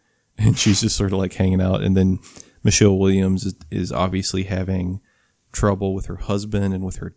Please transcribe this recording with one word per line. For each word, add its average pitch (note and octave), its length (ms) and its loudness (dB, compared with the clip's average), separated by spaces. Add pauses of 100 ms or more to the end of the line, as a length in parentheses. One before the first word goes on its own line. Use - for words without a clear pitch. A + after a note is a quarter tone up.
(140)
<laughs> - 240 -20
and A2 200 4
she's G2+ 220 2
just A2+ 160 0
sort G2 160 0
of, F#2+ 60 0
like, F#2 160 -2
hanging F#2 260 2
out. F#2+ 220 0
And F#2+ 140 2
then F#2 220 4 (460)
Michelle G2+ 340 4
Williams F#2+ 460 2
is, F#2+ 100 -6 (160)
is F#2 220 -4
obviously F#2+ 520 -2
having F#2 560 -4 (520)
trouble G2 420 0
with F#2+ 120 -8
her F#2 100 -10
husband G2+ 580 -2
and F#2 100 -6
with F#2 120 -8
her F2+ 200 -10